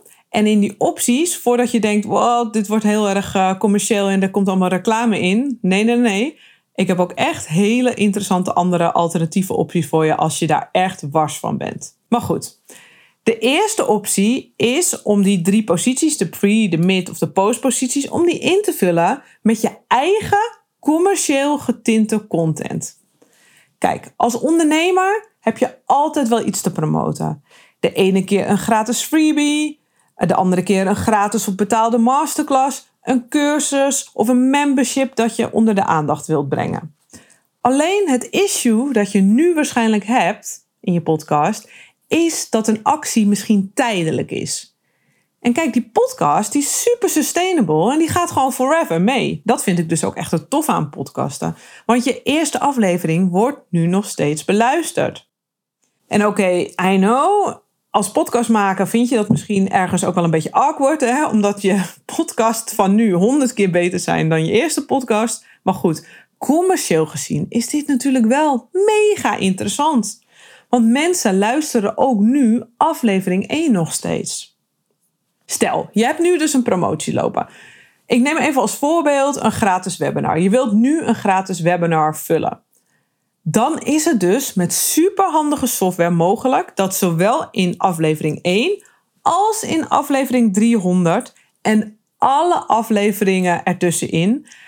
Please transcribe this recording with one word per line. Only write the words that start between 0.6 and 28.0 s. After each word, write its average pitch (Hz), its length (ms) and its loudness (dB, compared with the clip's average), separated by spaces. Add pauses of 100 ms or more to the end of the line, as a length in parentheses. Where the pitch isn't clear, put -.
die 202 180 0
opties, 320 600 0
voordat 240 320 0
je 233 100 0
denkt, 208 240 0
"Wow, 240 480 0
dit 220 140 -2
wordt 214 180 -2
heel 208 240 2
erg, 196 260 -4
eh, 190 240 0
commercieel 202 500 0
en 190 140 2
er 190 80 0
komt 196 180 0
allemaal 185 200 2
reclame 220 520 0
in." 226 400 0
Nee, 190 240 2
nee, 233 120 2
nee. 240 420 0 (360)
Ik 190 120 0
heb 180 120 0
ook 180 140 0
echt - 360 -2
hele 220 460 2
interessante 190 580 0
andere 175 400 0
alternatieve 170 600 -2
opties - 360 -2
voor 160 180 2
je 156 100 0
als 160 220 -2
je 170 80 -2
daar 151 260 -2
echt 185 380 -2
wars 151 280 0
van - 180 -6
bent. - 420 -10 (100)
Maar 233 120 0
goed, - 420 -6 (600)
de 226 160 0
eerste 302 480 0
optie 208 680 0
is 254 460 0
om 202 200 2
die 190 200 2
drie 202 220 2
posities, 254 520 0
de 196 120 -2
pre, 208 400 0
de 170 100 0
mid 185 320 0
of - 80 -14
de - 120 -2
post 202 300 0
posities, 262 480 -2
om 339 180 0
die 349 120 0
in 381 240 2
te 392 100 -2
vullen 180 500 0 (200)
met 220 180 2
je - 100 0 (160)
eigen 403 720 0 (220)
commercieel 302 760 0
getinte 220 680 0
content. - 800 -4 (720)
Kijk, - 380 -4
als 233 220 0
ondernemer 339 880 2 (120)
heb 220 180 -2
je - 160 -2 (100)
altijd 285 440 2
wel 226 180 0
iets - 140 -4
te 175 120 -2
promoten. 156 720 -4 (380)
De - 120 0
ene 190 320 2